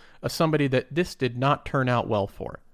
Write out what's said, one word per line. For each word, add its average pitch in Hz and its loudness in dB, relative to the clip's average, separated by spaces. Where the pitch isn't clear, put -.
of 131 -4
somebody 151 2
that 127 0
this 175 -2
did 123 -4
not 135 2
turn 131 0
out 120 2
well 104 0
for, - -10